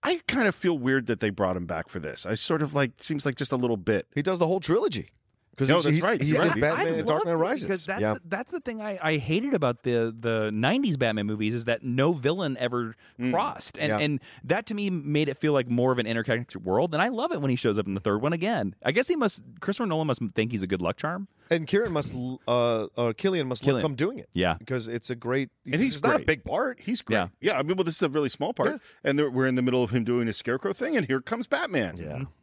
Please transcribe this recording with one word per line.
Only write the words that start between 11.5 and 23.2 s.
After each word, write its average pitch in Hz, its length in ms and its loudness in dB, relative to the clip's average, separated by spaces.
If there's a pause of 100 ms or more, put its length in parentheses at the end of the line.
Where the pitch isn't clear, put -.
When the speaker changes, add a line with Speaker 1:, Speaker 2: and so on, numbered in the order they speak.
Speaker 3:
is 117 120 -4
that 117 180 0
no 135 300 2
villain 147 480 0
ever 120 340 -2 (240)
Speaker 1:
Mm. 127 140 0
Speaker 3:
crossed. - 440 -2
And, - 120 -2
Speaker 2:
Yeah. 107 100 2
Speaker 3:
and 147 220 0 (240)
that 185 220 -2
to 220 80 -6
me 202 140 -2
made 151 400 0
it 135 80 -4
feel 151 160 0
like 131 160 2
more 123 220 4
of 123 80 2
an 117 80 0
interconnected 113 580 -2
world. 131 300 2
And 151 80 2
I 220 60 2
love 262 240 -2
it 160 80 -4
when 135 100 0
he 123 60 2
shows 107 200 2
up 101 120 0
in 98 60 -2
the 98 60 -2
third 104 220 0
one 147 100 0
again. 165 520 -2
I 131 80 0
guess 233 160 2
he 349 80 2
must, 247 260 0 (180)
Christopher 220 260 -2
Nolan 160 200 0
must 127 160 0 (140)
think 113 160 0
he's 101 100 0
a 92 60 -2
good 92 120 0
luck 87 160 0
charm. 180 300 -6 (240)
Speaker 2:
And 165 160 0
Kieran 214 240 0
must, 147 240 -4
l-, 127 320 -6
uh, 120 400 2 (100)
uh, 120 200 0
Killian 175 320 0